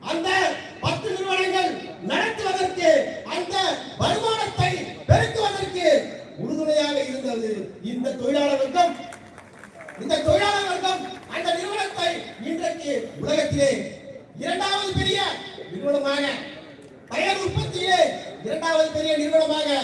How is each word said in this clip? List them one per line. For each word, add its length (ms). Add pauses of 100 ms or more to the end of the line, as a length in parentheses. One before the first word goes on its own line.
(120)
அந்த 180 (540)
பத்து 320
நிறுவனங்கள் 560 (400)
நடத்துவதற்கு, 800 (440)
அந்த 200 (460)
வருமானத்தை 720 (380)
பெருக்குவதற்கு 800 (560)
உறுதுணையாக 540 (120)
இருந்தது 420 (420)
இந்த 280
தொழிலாளர் 400
வர்க்கம், 320 (1080)
இந்த 240
தொழிலாளர் 440
வர்க்கம் 300 (340)
அந்த 120 (100)
நிறுவனத்தை 520 (420)
இன்றைக்கு 420 (300)
உலகத்திலே 480 (720)
இரண்டாவது 560
பெரிய 200 (520)
நிறுவனமாக, 520 (880)
தயார் 320
உற்பத்தியிலே 580 (440)
இரண்டாவது 500
பெரிய 240
நிறுவனமாக 500 (140)